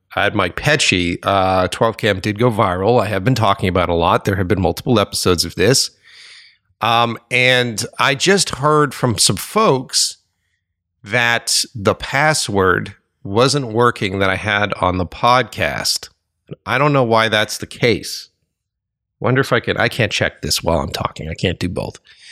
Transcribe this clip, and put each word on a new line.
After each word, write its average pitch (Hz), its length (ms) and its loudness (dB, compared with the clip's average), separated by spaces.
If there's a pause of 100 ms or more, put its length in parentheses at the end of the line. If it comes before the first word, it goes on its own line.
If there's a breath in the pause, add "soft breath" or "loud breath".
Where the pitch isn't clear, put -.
(140)
at 101 200 0
Mike 92 220 -2
Pecci, 90 680 0
uh, 92 440 2
twelve 113 300 0
K 113 100 -2
M 95 120 0
did 104 180 -4
go 123 120 2
viral. 104 520 2
I 95 40 -2
have 98 160 -2
been 123 120 2
talking 104 340 2
about 87 220 2
it - 20 0
a - 20 2
lot. 90 300 2
There 101 120 0
have 92 120 -2
been 95 140 0
multiple 104 360 0
episodes 92 460 0
of 87 120 -10
this. 110 340 2 (920 loud breath)
Um, 117 360 0 (120)
and 123 540 2 (140)
I 135 160 2
just 180 420 0
heard 147 380 2
from 120 220 0
some - 200 0
folks - 800 -2 (840)
that 120 640 0 (100)
the 98 200 0
password 104 1000 0 (280)
wasn't 123 460 0
working 110 500 0
that 98 100 2
I 95 80 0
had 104 380 -2
on 92 240 0
the 90 80 -2
podcast. 113 1040 -2 (560)
I 110 100 -2
don't 147 160 2
know 139 100 2
why 110 280 2
that's 107 280 0
the - 80 -10
case. - 640 -4 (920)
Wonder 127 200 0
if - 140 -2
I 113 60 2
could, 87 180 -2
I 110 100 2
can't 110 240 -2
check - 300 -4
this - 200 -4
while 82 180 0
I'm 69 100 -6
talking. - 400 -8
I 78 40 -10
can't - 240 -4
do 90 120 -4
both. - 280 -8 (340 loud breath)